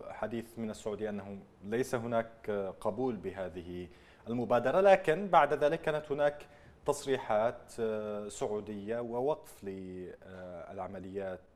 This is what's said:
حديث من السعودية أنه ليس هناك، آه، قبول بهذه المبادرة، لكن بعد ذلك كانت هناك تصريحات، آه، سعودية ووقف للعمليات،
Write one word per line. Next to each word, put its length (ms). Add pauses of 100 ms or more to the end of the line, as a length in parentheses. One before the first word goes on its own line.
حديث 500
من 100
السعودية 400
أنه 300 (240)
ليس 320
هناك، 540
آه، 200
قبول 460
بهذه 720 (400)
المبادرة، 540
لكن 460
بعد 260
ذلك 280
كانت 300
هناك 360 (380)
تصريحات، 920
آه، 480
سعودية 720
ووقف 640
للعمليات، 1800 (140)